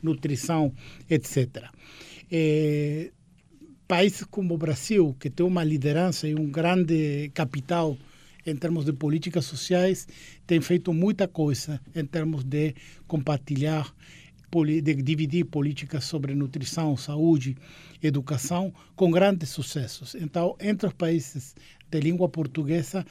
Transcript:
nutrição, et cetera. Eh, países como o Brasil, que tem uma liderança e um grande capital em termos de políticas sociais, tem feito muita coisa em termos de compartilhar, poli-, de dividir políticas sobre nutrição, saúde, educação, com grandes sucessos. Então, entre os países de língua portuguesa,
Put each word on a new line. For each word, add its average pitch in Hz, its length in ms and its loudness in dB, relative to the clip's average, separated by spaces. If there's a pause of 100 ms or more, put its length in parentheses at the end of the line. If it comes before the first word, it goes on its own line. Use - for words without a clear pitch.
nutrição, 151 680 0 (380)
et 156 160 2
cetera. - 440 -4 (600)
Eh, 151 800 0 (720)
países 190 380 2
como 180 300 -2
o 160 40 -2
Brasil, 156 640 2
que 147 80 -4
tem 170 160 0
uma 180 180 2
liderança 156 640 2
e 151 80 0
um 156 160 -2
grande 156 840 2
capital 151 640 0 (480)
em 156 100 -2
termos 165 300 -2
de 156 80 0
políticas 151 500 0
sociais, 180 640 0 (380)
tem 170 160 4
feito 180 320 0
muita 190 340 2
coisa 147 500 -2 (160)
em 156 120 -4
termos 156 380 -2
de 147 300 0 (320)
compartilhar, 147 840 -2 (560)
poli-, 156 320 2
de 151 140 2
dividir 151 500 0
políticas 147 600 -2
sobre 139 300 -4
nutrição, 143 600 -2
saúde, 147 600 2 (440)
educação, 151 720 -2 (220)
com 180 160 4
grandes 180 380 4
sucessos. - 640 -8
Então, 175 460 -4
entre 202 260 -2
os 180 60 -2
países 165 600 -2 (340)
de 156 120 -2
língua 170 280 2
portuguesa, 160 840 -2